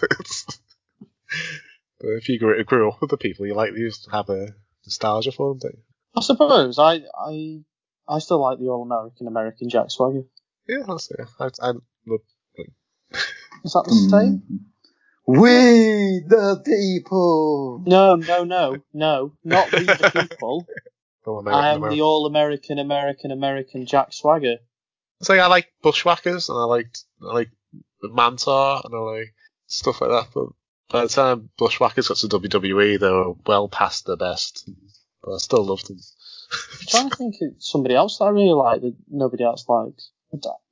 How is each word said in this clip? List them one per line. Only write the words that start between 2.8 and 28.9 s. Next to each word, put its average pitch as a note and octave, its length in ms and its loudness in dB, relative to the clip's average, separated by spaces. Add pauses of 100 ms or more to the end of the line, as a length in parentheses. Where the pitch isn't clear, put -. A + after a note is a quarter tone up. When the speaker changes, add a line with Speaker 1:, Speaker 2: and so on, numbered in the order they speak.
Speaker 1:
up G#2 100 -16
with D3 100 -6
the C#3+ 60 -2
people G2+ 300 -8
you G2+ 80 -6
like, G#2 200 -2
you A2+ 140 -6
just - 240 -14
have G#2 180 -4
a G2+ 240 -6 (320)
nostalgia A2 460 -4
for C#3 180 -4
them, C3+ 80 -10
don't - 160 -12
you? - 80 -20 (340)
Speaker 2:
I A#3 60 0
suppose. A3 560 2
I, D#3 240 4 (160)
I, D#3 420 -12 (480)
I D3+ 100 -4
still D#3+ 220 0
like C3 180 0
the B2+ 100 -6
All-American A#2+ 600 -6
American A2+ 400 -6
Jack A#2+ 220 0
Swagger. C3 320 -2 (440)
Speaker 1:
Yeah, C4+ 200 -6
that's F#3 240 -10
it. - 100 -14 (180)
I, C3 120 -8 (100)
I B2 120 -2 (340)
love A2+ 140 -4 (1400)
Speaker 2:
Is - 100 -10
that F3+ 100 2
the F3+ 100 -10
Speaker 3:
Mm. C#3+ 160 6
Speaker 2:
same? - 560 2 (600)
Speaker 3:
We G#3+ 1000 6
the G3 380 4
people! F3 1200 0
Speaker 2:
No, F#3 300 8
no, E3+ 280 0
no, E3+ 320 -2 (160)
no. D3 400 -2 (120)
Not F3 280 2
we F3+ 120 2
the F#3 260 4
Speaker 1:
<laughs> F3 180 -2
Speaker 2:
people. D3 380 -8 (580)
Speaker 1:
All-American G#2+ 400 -2
Speaker 2:
I D3 40 4
am D3+ 80 2
Speaker 1:
American. D3+ 220 -4
Speaker 2:
the D3+ 40 0
All-American D3+ 760 0
American C#3+ 520 -4
American C3+ 560 -6
Jack C3+ 260 0
Swagger. D3 440 0 (640)
Speaker 1:
It's F3+ 80 -6
like, F#3+ 120 4
I F3+ 60 4
like F3+ 220 4 (140)
Bushwhackers, E3+ 640 0
and A#2+ 100 -6
I A#2+ 60 -2
liked, A#2 400 -4 (180)
I - 120 -12
like A#2 160 -2 (500)
the G#2 80 -14
Mantar, C3 760 0
and A#2 100 -14